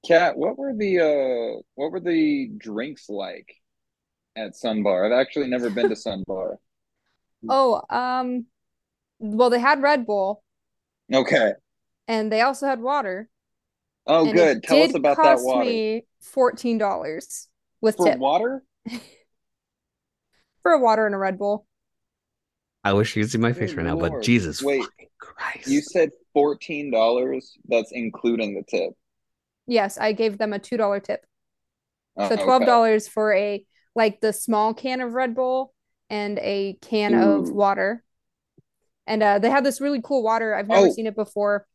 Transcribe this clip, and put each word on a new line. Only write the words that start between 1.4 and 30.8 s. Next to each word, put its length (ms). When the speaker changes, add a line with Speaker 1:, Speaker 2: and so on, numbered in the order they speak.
Speaker 1:
what 160
were 100
the 560
drinks 520
like 380
at 200
Sun 280
Bar? 220
I've 140
actually 280
never 220
been 200
to 60
Sun 320
Bar. 360
Speaker 2:
<laughs> 40
Oh, 420
um, 560
well, 300
they 100
had 220
Red 240
Bull. 380
Speaker 1:
Okay. 400
Speaker 2:
And 240
they 100
also 260
had 140
water. 480
Speaker 1:
Oh, 220
Speaker 2:
And 0
Speaker 1:
good. 300
Speaker 2:
it 80
Speaker 1:
Tell 180
us 100
Speaker 2:
did 20
Speaker 1:
about 280
that 160
Speaker 2:
cost 20
Speaker 1:
water. 400
Speaker 2:
me 240
fourteen 560
dollars 720
with 160
Speaker 1:
For 60
Speaker 2:
tip. 80
Speaker 1:
water? 520
Speaker 2:
<laughs> 60
For 80
a 80
water 260
and 100
a 20
Red 200
Bull. 280
Speaker 3:
I 100
wish 220
you 80
could 80
see 60
my 160
face 220
Speaker 1:
Good 20
Speaker 3:
right 80
now, 100
but 240
Speaker 1:
Lord. 20
Speaker 3:
Jesus 380
Speaker 1:
Wait, 380
Speaker 3:
fucking 120
Christ. 480
Speaker 1:
you 140
said 300
fourteen 580
dollars? 680
That's 240
including 640
the 80
tip. 300
Speaker 2:
Yes, 300
I 160
gave 240
them 160
a 60
two 180
dollar 220